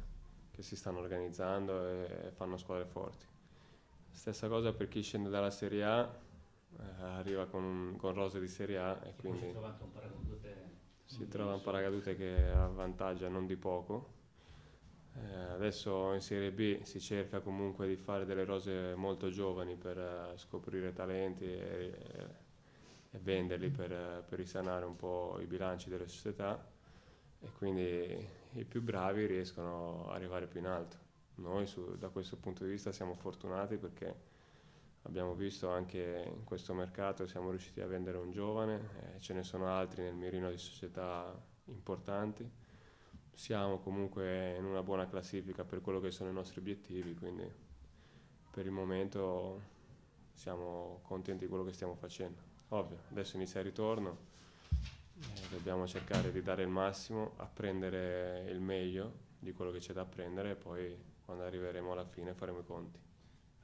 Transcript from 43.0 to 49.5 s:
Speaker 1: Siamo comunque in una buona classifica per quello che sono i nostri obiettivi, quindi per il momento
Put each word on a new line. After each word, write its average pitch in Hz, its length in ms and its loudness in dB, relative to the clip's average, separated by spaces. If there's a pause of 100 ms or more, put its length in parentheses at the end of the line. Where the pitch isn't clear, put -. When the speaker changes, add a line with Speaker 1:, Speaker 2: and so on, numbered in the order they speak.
Speaker 1:
Siamo 98 440 2
comunque 92 760 0
in 92 80 0
una 95 180 2
buona 92 240 4
classifica 92 560 -2
per 90 200 -2
quello 95 180 2
che 92 100 2
sono 92 200 -2
i - 20 0
nostri 92 260 -4
obiettivi, 92 560 -4
quindi 90 320 -4 (1040)
per 98 140 -4
il 95 80 0
momento 95 880 2 (720)